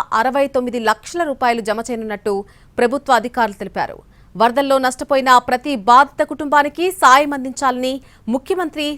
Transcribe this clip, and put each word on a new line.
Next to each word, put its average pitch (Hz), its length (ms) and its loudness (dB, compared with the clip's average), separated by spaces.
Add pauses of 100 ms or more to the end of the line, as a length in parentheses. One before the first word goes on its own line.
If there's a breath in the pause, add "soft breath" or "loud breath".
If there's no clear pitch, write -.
(200)
అరవై 262 260 0 (100)
తొమ్మిది 247 240 -4 (100)
లక్షల 339 400 -6
రూపాయలు 240 400 -2
జమ 214 180 -4
చేయనున్నట్టు 214 460 -6 (440 soft breath)
ప్రభుత్వ 254 420 0
అధికారులు 226 420 -4
తెలిపారు. 196 360 -8 (420 soft breath)
వరదల్లో 269 360 2 (100)
నష్టపోయిన 269 440 -2 (160)
ప్రతి 254 260 -2 (180)
బాధిత 269 400 4
కుటుంబానికి 294 540 0 (180)
సాయం 285 340 6
అందించాలని 254 560 -4 (420 soft breath)
ముఖ్యమంత్రి 311 520 -4 (120)